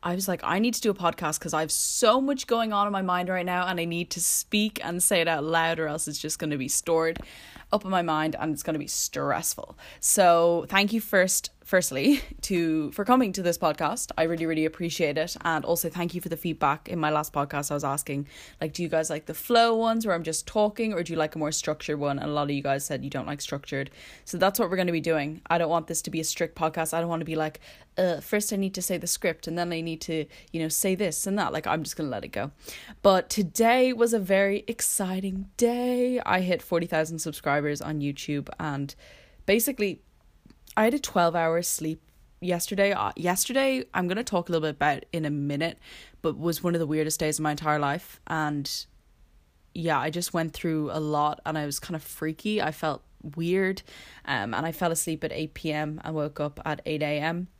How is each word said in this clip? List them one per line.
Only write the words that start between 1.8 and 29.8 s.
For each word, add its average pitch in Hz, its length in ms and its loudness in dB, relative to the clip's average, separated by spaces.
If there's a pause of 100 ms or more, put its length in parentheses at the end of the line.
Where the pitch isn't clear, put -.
much 269 240 0
going 226 260 0
on 202 140 4
in 208 80 -2
my 196 80 0
mind 180 280 2
right 180 160 0
now, 180 200 0
and 180 140 0
I 170 60 0
need 170 260 -4
to 170 100 -4
speak - 640 0
and 175 180 -2
say 180 200 4
it 165 60 2
out 156 160 0
loud, 165 360 2
or 160 80 0
else 151 200 -4
it's 151 120 -6
just - 180 -4
gonna 147 200 -2
be 131 100 -4
stored 165 520 0 (540)
up 208 100 2
in 190 60 -8
my 180 140 2
mind, 156 360 0
and 156 140 -2
it's 147 100 -6
gonna 160 140 -2
be 147 100 -6
stressful." - 920 -4 (220)
So 170 680 6
thank 202 240 4
you 226 80 0
first, - 480 2 (160)
firstly, 180 560 4 (100)
<laughs> - 120 -14
to, 160 480 0
for 208 120 -4
coming 240 300 4
to 196 80 -4
this 170 160 2
podcast. 160 600 0
I 165 60 4
really, 165 220 0
really 160 180 0
appreciate 156 540 0
it. 160 240 -2
And 165 240 0
also 170 240 0
thank 175 240 -4
you 175 80 -6
for - 80 -8
the 165 80 -4
feedback. 151 500 -2
In 175 120 -4
my 151 100 2
last 151 240 0
podcast, 143 380 -2
I - 20 -2
was 143 100 -2
asking, 139 440 -4 (340)
like, 156 120 -4
"Do 175 100 -4
you 165 60 -4
guys 160 200 0
like 156 160 -6
the 160 80 -10
flow 233 420 4
ones 226 300 0
where 190 100 2
I'm 170 80 -4
just 160 240 -4
talking, 214 460 0
or 175 100 -2
do 165 80 -6
you 165 80 -2
like 156 160 0
a 160 40 -4
more 151 120 -2
structured 151 480 -4
one?" 143 200 0
And 147 100 -4
a 147 40 -2
lot 147 100 2
of 143 80 -2
you 143 100 -2
guys 139 240 0
said 131 180 -4
you 143 60 -6
don't 139 180 -6
like 143 140 -6
structured. 139 480 -6 (360)
So - 120 -8
that's 190 220 4
what 196 100 2
we're 185 80 0
gonna 180 140 2
be 165 100 0
doing. 156 480 0
I 175 80 4
don't 165 140 2
want 165 160 2
this - 160 -4
to 160 80 -4
be 160 100 -2
a - 20 -4
strict - 320 -2
podcast. 160 380 0
I 165 80 0
don't 170 80 -2
wanna 165 160 -2
be 160 100 -4
like, 156 240 -2 (380)
"Uh, 175 240 2
first 208 320 0
I - 20 -2
need 196 200 0
to 185 60 -4
say 180 160 -2
the 170 100 -6
script, - 400 -2
and 165 100 -4
then 175 160 -2
I 165 80 -4